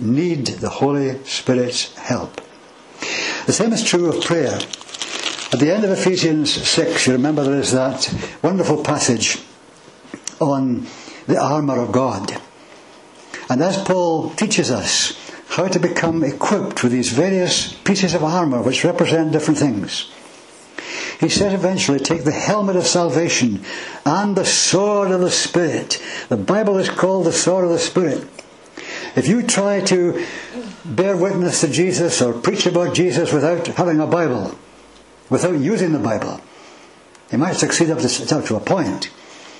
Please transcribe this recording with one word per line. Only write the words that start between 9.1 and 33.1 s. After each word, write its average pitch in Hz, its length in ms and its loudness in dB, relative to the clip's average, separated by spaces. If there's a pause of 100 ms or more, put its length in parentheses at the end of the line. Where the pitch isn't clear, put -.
on 135 460 0 (400)
the - 140 2
armour 139 380 0
of 113 140 -2
God. 120 440 0 (1120)
And 127 140 2
as 165 200 0
Paul 170 480 0
teaches 180 400 0
us - 460 -2 (320)
how 180 200 0
to 185 100 0
become 165 460 0
equipped - 580 -2
with 120 100 4
these 123 180 0
various 180 640 0
pieces 190 420 0
of 165 100 0
armour 156 360 2
which 127 240 0
represent 160 480 2
different 151 260 2
things, 117 520 -2 (1120)
he 160 80 2
says 196 260 2
eventually, 175 460 2
"Take 151 240 -2
the 151 80 2
helmet 196 420 0
of 175 120 2
salvation 156 760 2 (400)
and 196 300 2
the 185 100 2
sword 202 680 2
of 185 80 2
the 180 100 2
Spirit." - 720 -2 (260)
The 127 80 0
Bible 196 420 2
is 185 100 0
called 185 380 0
the 165 60 2
sword 185 320 2
of 175 60 2
the 165 80 2
Spirit. - 480 0 (880)
If - 140 0
you 226 140 4
try 202 400 2
to 180 420 2 (600)
bear 185 320 0
witness 180 440 0
to 160 80 2
Jesus 156 520 0
or 123 120 2
preach - 340 0
about 170 280 2
Jesus 165 380 2